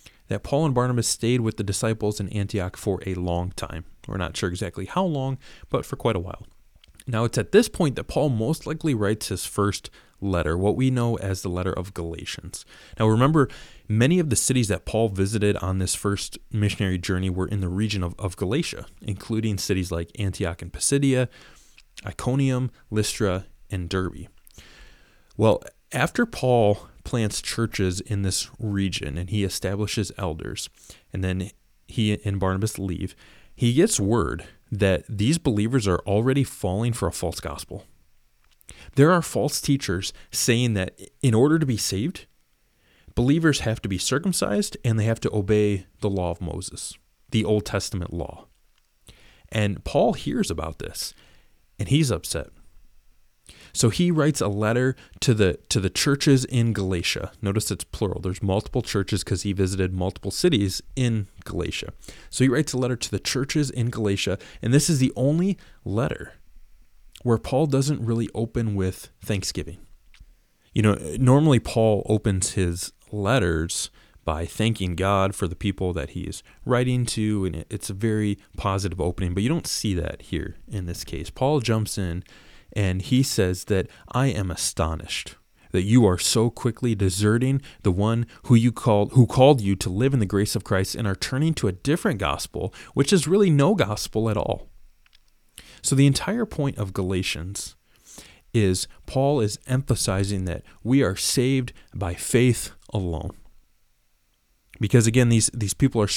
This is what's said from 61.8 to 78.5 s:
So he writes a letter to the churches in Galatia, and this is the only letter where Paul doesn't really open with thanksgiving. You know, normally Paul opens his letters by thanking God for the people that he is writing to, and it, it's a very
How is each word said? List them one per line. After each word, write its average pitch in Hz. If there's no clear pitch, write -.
So -
he 131
writes 143
a 127
letter 123
to -
the 101
churches 135
in 117
Galatia, 101
and 113
this 147
is 151
the 131
only 185
letter 113
where 117
Paul 143
doesn't 135
really 117
open 113
with 95
thanksgiving. 92
You -
know, 104
normally 135
Paul 110
opens 101
his 87
letters 98
by 80
thanking 98
God 95
for 95
the 85
people 95
that 73
he -
is -
writing 123
to, 107
and 87
it, -
it's 107
a -
very 107